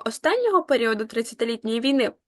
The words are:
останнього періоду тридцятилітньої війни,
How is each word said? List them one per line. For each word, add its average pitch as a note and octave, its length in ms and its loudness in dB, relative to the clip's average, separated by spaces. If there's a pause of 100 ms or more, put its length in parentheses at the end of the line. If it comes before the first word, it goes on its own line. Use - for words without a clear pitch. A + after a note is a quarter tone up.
останнього F#4+ 580 2
періоду A3+ 420 0
тридцятилітньої A3+ 760 -4
війни, C4 320 2 (160)